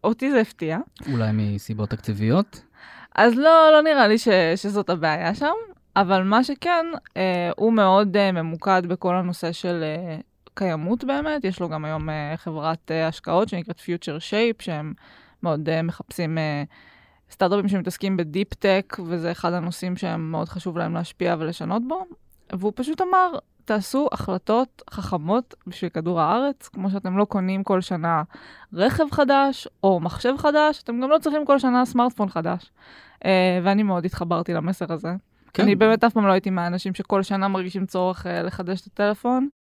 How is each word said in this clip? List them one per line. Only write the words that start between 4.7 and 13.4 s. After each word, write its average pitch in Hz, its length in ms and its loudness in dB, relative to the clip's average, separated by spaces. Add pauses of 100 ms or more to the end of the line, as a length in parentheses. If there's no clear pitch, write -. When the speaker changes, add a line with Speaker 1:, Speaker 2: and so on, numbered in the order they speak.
Speaker 1:
הבעיה 165 440 0
שם, 285 180 0 (440)
אבל 190 260 4
מה 214 220 4
שכן, 330 420 -2 (300)
אה, 180 400 0
הוא 226 160 2
מאוד, 196 440 4
אה, 196 160 4
ממוקד 170 560 0
בכל 180 260 -2
הנושא 180 380 -4
של, 175 300 -4
אה, 160 340 -6 (380)
קיימות 180 500 -2
באמת, 285 400 -2
יש 190 160 -4
לו 175 80 -4
גם 156 160 -6
היום, 156 260 -6
אה, 151 260 -6
חברת, 160 540 -6
אה, 160 180 -2
השקעות 170 400 -2